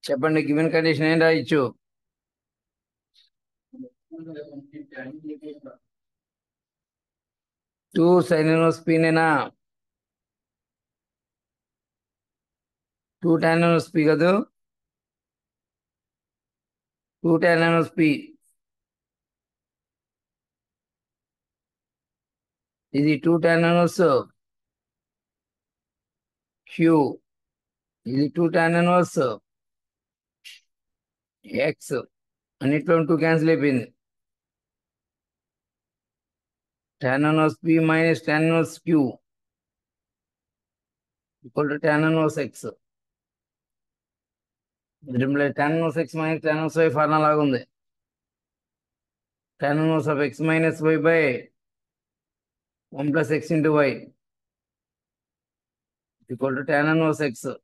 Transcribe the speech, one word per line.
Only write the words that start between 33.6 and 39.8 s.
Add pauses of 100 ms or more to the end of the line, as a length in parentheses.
Tan
inverse
P (140)
minus
tan
inverse (120)
Q (2500)